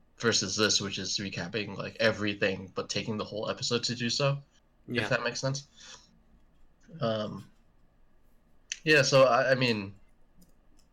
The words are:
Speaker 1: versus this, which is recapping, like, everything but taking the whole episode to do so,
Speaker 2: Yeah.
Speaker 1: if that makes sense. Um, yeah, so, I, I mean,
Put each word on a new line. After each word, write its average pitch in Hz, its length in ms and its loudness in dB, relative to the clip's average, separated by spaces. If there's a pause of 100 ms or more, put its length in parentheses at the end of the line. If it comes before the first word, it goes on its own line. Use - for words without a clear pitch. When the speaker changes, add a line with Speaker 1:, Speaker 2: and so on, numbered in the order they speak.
(180)
Speaker 1:
versus 104 360 0
this, 104 280 2
which 98 160 -6
is 92 200 -6
recapping, 101 600 -8
like, - 200 -10
everything 101 760 0
but - 160 -6
taking 104 260 -4
the 101 80 -4
whole 107 240 -6
episode 117 360 -4
to 120 100 -4
do 117 160 -4
so, 143 280 0 (500)
Speaker 2:
Yeah. 117 140 -2
Speaker 1:
if 104 60 -2
that 120 160 0
makes - 160 -4
sense. 135 260 -4 (1300)
Um, 107 460 -4 (1400)
yeah, 156 180 6
so, 135 220 8
I, 127 280 6
I - 20 4
mean, 110 400 0 (1000)